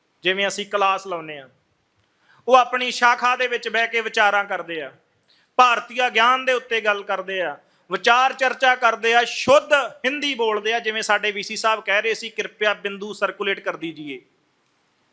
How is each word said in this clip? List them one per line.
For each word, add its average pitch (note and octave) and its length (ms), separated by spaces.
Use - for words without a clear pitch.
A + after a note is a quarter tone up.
ਜਿਵੇਂ F#3+ 240
ਅਸੀਂ G3 180
ਕਲਾਸ G3 420
ਲਾਉਂਦੇ D#3 340
ਹਾਂ, C3 80
ਉਹ B3 80
ਆਪਣੀ B3 360
ਸ਼ਾਖਾ A#3+ 440
ਦੇ B3 120
ਵਿੱਚ A#3 220
ਬਹਿ A3+ 180
ਕੇ A3+ 140
ਵਿਚਾਰਾਂ G#3 440
ਕਰਦੇ E3+ 360
ਆ, C3 100
ਭਾਰਤੀਆ B3 540
ਗਿਆਨ B3 360
ਦੇ B3+ 80
ਉੱਤੇ A3+ 280
ਗੱਲ G#3 220
ਕਰਦੇ F#3+ 380
ਆ, D3 160
ਵਿਚਾਰ A#3+ 420
ਚਰਚਾ B3+ 420
ਕਰਦੇ A3+ 380
ਆ, A#3+ 120
ਸ਼ੁੱਧ C#4+ 480
ਹਿੰਦੀ C#4 300
ਬੋਲਦੇ G#3+ 380
ਆ। A#3 60
ਜਿਵੇਂ A3 220
ਸਾਡੇ G#3 300
ਵੀ G3 120
ਸੀ A3 120
ਸਾਹਿਬ A3 280
ਕਹਿ G3+ 180
ਰਹੇ G#3+ 120
ਸੀ, A3 160
"ਕਿਰਪਿਆ G#3 440
ਬਿੰਦੂ G3+ 400
ਸਰਕੂਲੇਟ G3 460
ਕਰ F#3 160
ਦੀਜੀਏ।" D3+ 460